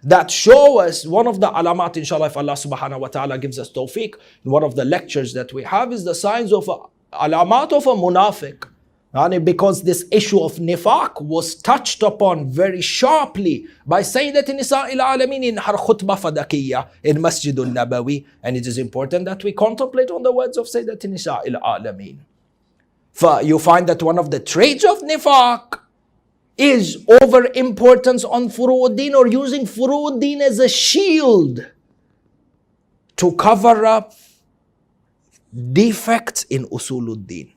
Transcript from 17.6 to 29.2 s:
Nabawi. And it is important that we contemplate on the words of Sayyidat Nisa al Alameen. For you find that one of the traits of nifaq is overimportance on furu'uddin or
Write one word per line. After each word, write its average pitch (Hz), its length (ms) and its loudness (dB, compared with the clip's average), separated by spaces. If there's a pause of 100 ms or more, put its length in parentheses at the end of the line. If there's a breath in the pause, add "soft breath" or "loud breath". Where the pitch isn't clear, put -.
Nabawi. 123 520 -4 (180 soft breath)
And 127 140 -6
it 120 100 -6
is 120 120 -6
important 139 480 -6
that 190 180 -10
we 202 80 -4
contemplate 254 580 -2
on 254 120 -8
the 254 100 0
words 247 240 -2
of 233 80 -4
Sayyidat 220 460 -8
Nisa 156 360 -8
al 123 140 -6 (220)
Alameen. 98 380 -14 (920)
For 147 300 2
you 156 160 2
find 170 300 4
that 165 140 -2
one 165 160 0
of 165 120 -4
the 135 100 -4
traits 269 440 2
of 403 160 4
nifaq 277 800 0 (760)
is 254 500 2
overimportance 247 1200 6
on 240 200 -2
furu'uddin 254 640 0
or 254 120 6